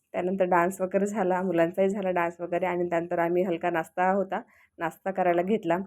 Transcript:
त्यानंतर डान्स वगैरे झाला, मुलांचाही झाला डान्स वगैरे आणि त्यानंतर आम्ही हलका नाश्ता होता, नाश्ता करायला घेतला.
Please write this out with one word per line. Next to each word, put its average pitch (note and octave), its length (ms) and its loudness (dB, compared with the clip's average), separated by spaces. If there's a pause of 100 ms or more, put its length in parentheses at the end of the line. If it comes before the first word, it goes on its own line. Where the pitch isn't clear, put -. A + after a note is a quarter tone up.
(120)
त्यानंतर F#3 340 0
डान्स F3+ 360 2
वगैरे F#3+ 240 0
झाला, F#3 360 0
मुलांचाही F3 480 2
झाला F#3+ 220 -2
डान्स F3 280 -2
वगैरे F3 260 -2
आणि F3 240 -2
त्यानंतर F3 300 0
आम्ही E3+ 240 2
हलका F3 260 -2
नाश्ता F3 420 0
होता, G3 300 -2 (360)
नाश्ता E3 340 -6
करायला F3 300 2
घेतला. F#3 460 0